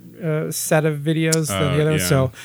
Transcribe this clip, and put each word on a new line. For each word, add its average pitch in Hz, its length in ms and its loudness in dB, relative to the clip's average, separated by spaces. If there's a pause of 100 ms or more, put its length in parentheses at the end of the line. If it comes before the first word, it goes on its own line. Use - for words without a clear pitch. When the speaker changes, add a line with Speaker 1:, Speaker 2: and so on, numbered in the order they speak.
(220)
Speaker 1:
uh, 160 300 -4
set 156 340 0
of 151 140 0
videos 160 480 0
than 98 140 -2
the 139 180 2
Speaker 2:
Uh, - 20 2
Speaker 1:
other 151 100 2
one. 156 80 0
Speaker 2:
yeah. - 60 -2
Speaker 1:
So 135 260 2 (140)